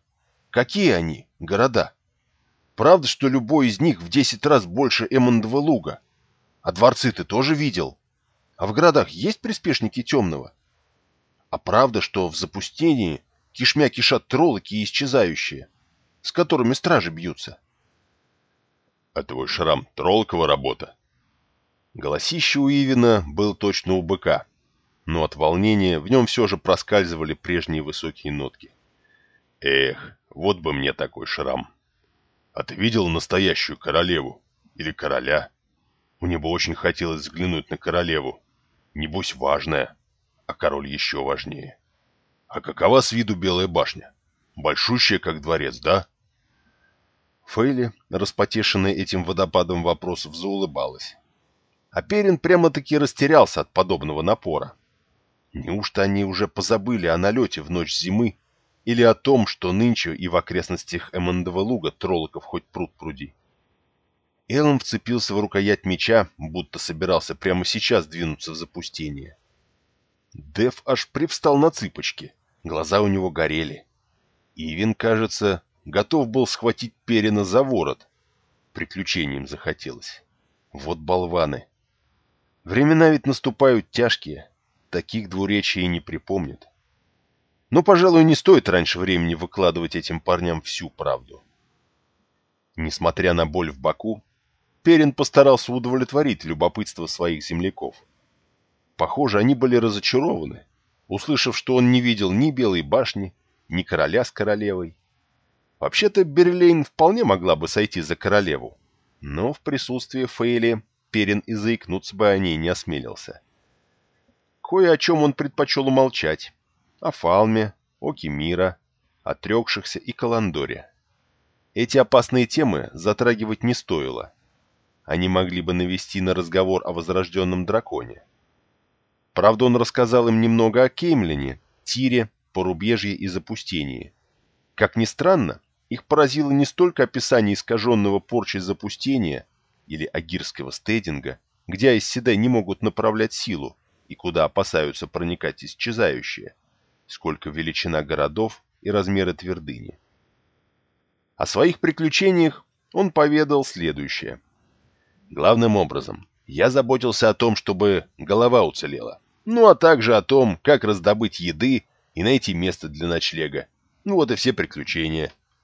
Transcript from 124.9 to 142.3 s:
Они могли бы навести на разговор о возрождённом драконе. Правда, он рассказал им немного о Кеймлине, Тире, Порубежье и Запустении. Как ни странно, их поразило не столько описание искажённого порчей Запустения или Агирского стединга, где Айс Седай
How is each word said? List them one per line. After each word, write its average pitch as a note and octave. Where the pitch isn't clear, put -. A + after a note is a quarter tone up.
Они E2+
могли F#2
бы F2
навести F2+
на F#2
разговор F#2
о F2
возрождённом F2+
драконе. C#2+
Правда, G#2+
он B2
рассказал A#2
им A2
немного A2+
о B2+
Кеймлине, D#2+
Тире, B2
Порубежье F#2+
и F#2+
Запустении. E2+
Как -
ни A2+
странно, D3
их -
поразило D3
не C#3
столько F3
описание A2+
искажённого G#2
порчей G2+
Запустения G2
или D#2
Агирского D#2+
стединга, D2+
где G2
Айс A#2
Седай A#2+